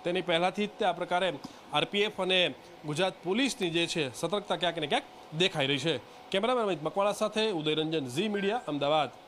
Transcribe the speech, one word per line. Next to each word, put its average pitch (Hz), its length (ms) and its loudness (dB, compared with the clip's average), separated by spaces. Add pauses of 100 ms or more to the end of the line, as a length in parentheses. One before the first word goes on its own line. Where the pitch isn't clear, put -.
તેની 175 180 0
પહેલાંથી 175 440 2
જ 208 40 -6
તે 214 140 -4
આ 180 80 4
પ્રકારે 175 400 0 (400)
આર 151 120 2
પી 202 160 -2
એફ 208 200 0
અને 180 340 4 (300)
ગુજરાત 165 280 0 (120)
પોલીસની 208 460 0
જે 170 160 2
છે 143 280 -2
સતર્કતા 190 420 -2
ક્યાંક 165 220 0
ને 151 80 -2
ક્યાંક - 520 -4
દેખાઈ 165 280 2
રહી 139 120 2
છે. 135 200 0 (320)
કેમેરામેન 226 340 2
અમિત 175 180 0
મકવાણા 202 300 0
સાથે 220 380 0
ઉદય 151 240 0
રંજન, 156 340 0
ઝી 143 200 0
મીડિયા, 202 400 0
અમદાવાદ. 143 600 0